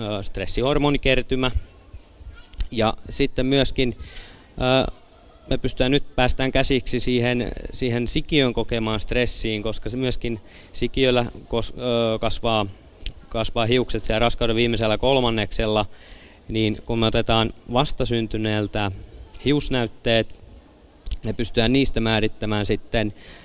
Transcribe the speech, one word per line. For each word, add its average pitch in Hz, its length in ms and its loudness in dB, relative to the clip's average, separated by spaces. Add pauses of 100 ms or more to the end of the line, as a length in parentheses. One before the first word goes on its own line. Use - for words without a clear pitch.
ö, 104 220 -4
stressihormonikertymä. 131 1300 2 (1200)
Ja 110 240 2 (160)
sitten 135 360 0
myöskin, 131 500 2 (880)
ö, - 60 -6 (580)
me 131 80 2
pystytään 131 320 0
nyt 139 140 4 (120)
päästään 131 360 2
käsiksi 131 480 2
siihen, 123 520 0 (200)
siihen 120 360 -2
sikiön 143 440 2
kokemaan 110 480 -2
stressiin, 113 640 -2
koska 107 280 -4
se 117 60 -6
myöskin 120 440 -2 (320)
sikiöllä 123 540 2 (220)
kos-, - 300 -2
ö, 117 400 0
kasvaa, 110 480 0 (640)
kasvaa 113 380 -2
hiukset 117 380 0
siellä 110 140 0
raskauden 117 380 2
viimeisellä 113 420 0
kolmanneksella, 113 880 2 (600)
niin 110 280 0 (100)
kun 117 120 0
me 113 80 4
otetaan 113 480 2 (180)
vastasyntyneeltä 110 1160 0 (540)
hiusnäytteet, 123 960 0 (840)
me 107 80 -4
pystytään 117 400 2
niistä 131 280 4
määrittämään 107 640 0
sitten 107 460 0 (320)